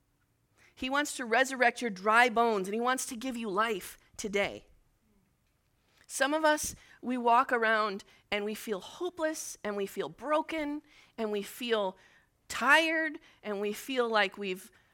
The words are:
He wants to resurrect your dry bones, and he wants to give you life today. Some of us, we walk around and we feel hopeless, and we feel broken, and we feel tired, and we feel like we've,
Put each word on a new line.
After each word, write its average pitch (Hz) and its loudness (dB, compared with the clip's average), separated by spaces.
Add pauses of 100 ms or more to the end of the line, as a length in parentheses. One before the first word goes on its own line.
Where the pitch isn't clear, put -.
(760)
He 254 -6
wants 285 0
to 262 -6
resurrect 240 2
your 240 0
dry 214 4
bones, 220 2
and 202 -4
he 226 -2
wants 254 0
to 262 -10
give 240 -6
you 233 -6
life 202 -2 (220)
today. 190 -2 (1400)
Some 277 0
of 320 0
us, 302 2 (260)
we 254 -4
walk 240 4
around 220 2 (260)
and 208 -2
we 214 -4
feel 208 -6
hopeless, 320 -6
and 208 -4
we 202 -2
feel 190 -6
broken, 302 -2 (340)
and 214 -4
we 208 -2
feel 208 -2 (520)
tired, 311 2 (240)
and 208 -6
we 208 -2
feel 247 -2
like 208 2
we've, 190 -6 (240)